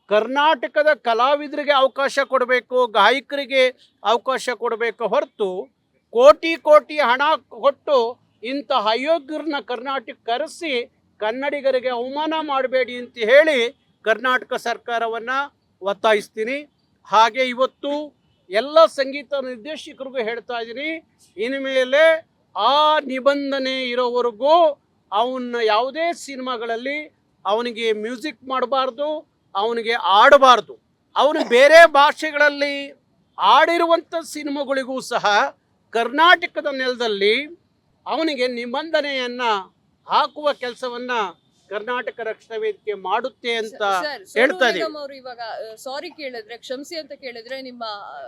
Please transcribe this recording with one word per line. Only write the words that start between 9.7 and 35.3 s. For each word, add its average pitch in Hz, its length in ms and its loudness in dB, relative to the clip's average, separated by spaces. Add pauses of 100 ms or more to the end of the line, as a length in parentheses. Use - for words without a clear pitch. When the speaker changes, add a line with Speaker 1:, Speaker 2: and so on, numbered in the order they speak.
Speaker 1:
ಕರೆಸಿ 262 680 -6 (260)
ಕನ್ನಡಿಗರಿಗೆ 254 720 -4
ಅವಮಾನ 269 520 -4
ಮಾಡಬೇಡಿ 262 540 -2
ಅಂತ 247 220 -14
ಹೇಳಿ 254 680 4 (140)
ಕರ್ನಾಟಕ 233 520 0
ಸರ್ಕಾರವನ್ನ 233 760 -6 (520)
ಒತ್ತಾಯಿಸ್ತೀನಿ. 220 880 -2 (320)
ಹಾಗೆ 220 400 4
ಇವತ್ತು 277 720 -4 (320)
ಎಲ್ಲ 285 360 4
ಸಂಗೀತ 277 480 -4
ನಿರ್ದೇಶಕರಿಗೂ 262 840 -10
ಹೇಳ್ತಾ 233 360 -6
ಇದ್ದೀನಿ, 262 680 -10 (180)
ಇನ್ಮೇಲೆ 269 880 2 (320)
ಆ 302 420 2
ನಿಬಂಧನೆ 262 880 -2
ಇರೋವರೆಗೂ 247 920 2 (300)
ಅವನ್ನ 240 520 -4
ಯಾವುದೇ 262 500 0
ಸಿನಿಮಾಗಳಲ್ಲಿ 254 1000 -8 (320)
ಅವನಿಗೆ 226 480 -2
ಮ್ಯೂಸಿಕ್ 240 500 -10
ಮಾಡಬಾರ್ದು, 262 960 -4 (180)
ಅವನಿಗೆ 226 380 -2
ಆಡಬಾರ್ದು. 226 840 6 (380)
ಅವನು 285 340 0
ಬೇರೆ 285 360 10
ಭಾಷೆಗಳಲ್ಲಿ 285 1080 0 (460)
ಆಡಿರುವಂಥ 339 760 4 (100)
ಸಿನಿಮಾಗಳಿಗೂ 269 800 -6
ಸಹ 214 560 0 (320)